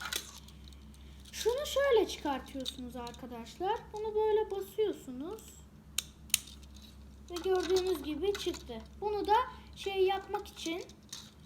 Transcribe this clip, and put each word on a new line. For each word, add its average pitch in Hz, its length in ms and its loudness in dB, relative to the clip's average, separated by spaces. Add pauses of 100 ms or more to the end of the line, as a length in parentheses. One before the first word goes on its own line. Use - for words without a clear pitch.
(1300)
Şunu 508 340 2
şöyle 523 420 6
çıkartıyorsunuz 254 880 -6
arkadaşlar. 247 840 -4 (140)
Bunu 427 220 -2
böyle 427 360 4
basıyorsunuz. 381 920 -2 (1900)
Ve 349 120 -4
gördüğünüz 370 600 4
gibi 302 300 0
çıktı. 254 480 -4 (200)
Bunu 403 260 2
da 415 80 8 (400)
şey 381 300 2
yapmak 392 420 0
için 330 360 -4 (640)